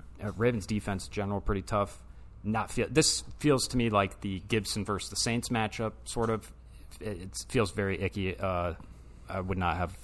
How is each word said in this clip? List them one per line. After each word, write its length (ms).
uh, 140
Ravens 300
defense 400
in 60
general 280
pretty 220
tough. 400
Not 260
feel, 200
this 320
feels 300
to 80
me 140
like 300
the 280
Gibson 360
versus 240
the 80
Saints 340
matchup, 420
sort 260
of. 200
It, 220
it 260
feels 220
very 320
icky. 360
Uh, 360
I 120
would 180
not 180
have 160